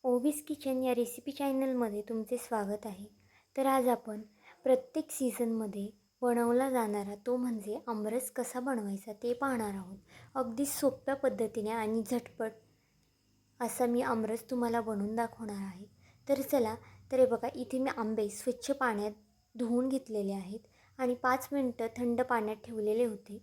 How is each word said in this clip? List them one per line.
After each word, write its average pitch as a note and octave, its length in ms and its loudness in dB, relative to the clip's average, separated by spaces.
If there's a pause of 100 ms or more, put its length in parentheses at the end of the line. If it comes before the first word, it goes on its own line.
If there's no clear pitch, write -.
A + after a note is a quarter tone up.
ओवीस C4 440 2
किचन C4+ 340 -2
या B3+ 120 2
रेसिपी A#3+ 380 -2
चॅनलमध्ये C4 760 0
तुमचे A3+ 300 -2
स्वागत G#3 480 -4
आहे. G3+ 200 -12 (500)
तर C4+ 100 2
आज C4 220 4
आपण A3 320 0 (440)
प्रत्येक C4 460 2
सीझनमध्ये A3 800 -2 (340)
बनवला A#3+ 480 4
जाणारा G#3 440 0 (120)
तो B3 100 2
म्हणजे A3+ 500 -2
आमरस A3+ 440 -2
कसा B3 300 -4
बनवायचा G#3+ 520 -2
ते A#3+ 200 -2
पाहणार A#3+ 420 -2
आहोत. F#3+ 240 -10 (360)
अगदी B3+ 320 0
सोप्या C4+ 480 0
पद्धतीने A3 560 0
आणि A3+ 320 0
झटपट A#3 500 -4 (1080)
असा B3 260 0
मी A#3+ 160 2
आमरस A3+ 480 0
तुम्हाला A#3+ 300 2
बनवून G#3+ 340 -2
दाखवणार A3+ 480 -4
आहे. F#3+ 240 -10 (420)
तर C#4 140 4
चला, A#3 320 2 (380)
तर C4 60 4
हे B3+ 80 10
बघा, A#3 280 0
इथे B3+ 240 -4
मी C4 120 2
आंबे A3 380 0
स्वच्छ B3 420 -4
पाण्यात G#3+ 420 2 (420)
धुवून A#3+ 340 2
घेतलेले A3 440 -2
आहेत G3 280 -6 (380)
आणि B3 160 2
पाच C4 380 2
मिनटं B3 340 0 (100)
थंड A#3+ 240 0
पाण्यात A3 440 0
ठेवलेले A3 400 2
होते. G#3 380 -6